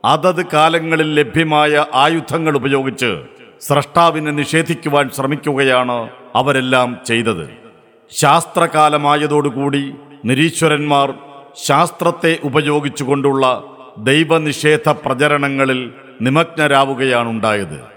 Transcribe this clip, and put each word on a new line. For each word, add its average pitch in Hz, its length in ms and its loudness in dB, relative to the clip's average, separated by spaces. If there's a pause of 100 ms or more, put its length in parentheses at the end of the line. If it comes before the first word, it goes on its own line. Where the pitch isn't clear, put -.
അതത് 165 420 0
കാലങ്ങളിൽ 160 720 0
ലഭ്യമായ 151 640 2 (100)
ആയുധങ്ങൾ 156 600 0
ഉപയോഗിച്ച് 127 680 -2 (380)
സ്രഷ്ടാവിനെ 151 680 0
നിഷേധിക്കുവാൻ 147 800 -2
ശ്രമിക്കുകയാണ് 131 1000 -2 (240)
അവരെല്ലാം 127 720 0
ചെയ്തത്. 110 400 -2 (640)
ശാസ്ത്രകാലമായതോടുകൂടി 147 1800 0 (300)
നിരീശ്വരന്മാർ 143 920 0 (520)
ശാസ്ത്രത്തെ 165 800 0
ഉപയോഗിച്ചുകൊണ്ടുള്ള 139 1200 0 (340)
ദൈവനിഷേധ 151 920 0
പ്രചരണങ്ങളിൽ 135 1040 -2 (280)
നിമഗ്നരാവുകയാണുണ്ടായത്. 123 1600 0 (160)